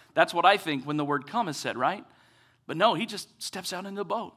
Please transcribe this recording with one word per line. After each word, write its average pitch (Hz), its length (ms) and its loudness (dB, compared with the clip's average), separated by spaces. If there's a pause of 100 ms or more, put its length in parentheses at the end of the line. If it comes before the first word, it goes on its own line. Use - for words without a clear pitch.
(140)
That's 160 200 4
what 170 100 4
I 202 120 8
think 147 280 -4
when 147 120 -4
the 151 80 0
word 143 240 -2
"come" 220 200 -2
is 143 80 -6
said, 117 220 -4
right? 127 260 0 (600)
But 143 100 -6
no, 208 180 4
he 226 120 -2
just - 340 -12
steps - 320 -8
out 185 140 -8
into 196 140 -8
the 208 40 -6
boat. 202 320 -6